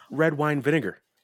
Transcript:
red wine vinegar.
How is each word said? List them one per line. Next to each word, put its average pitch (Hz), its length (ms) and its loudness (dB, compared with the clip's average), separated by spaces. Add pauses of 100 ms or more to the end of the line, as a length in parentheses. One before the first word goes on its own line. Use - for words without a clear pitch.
red 156 280 0
wine 147 240 0
vinegar. 139 380 0 (240)